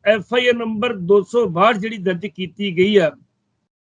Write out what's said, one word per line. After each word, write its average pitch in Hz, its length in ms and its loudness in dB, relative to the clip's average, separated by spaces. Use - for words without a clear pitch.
ਐਫ 208 280 0
ਆਈ 247 140 0
ਆਰ 247 60 4
ਨੰਬਰ 233 420 -4
ਦੋ 190 280 2
ਸੌ 233 220 -2
ਬਾਹਠ 196 320 2
ਜਿਹੜੀ 220 200 -6
ਦਰਜ 180 300 -4
ਕੀਤੀ 185 500 -8
ਗਈ 202 200 4
ਆ, 160 140 2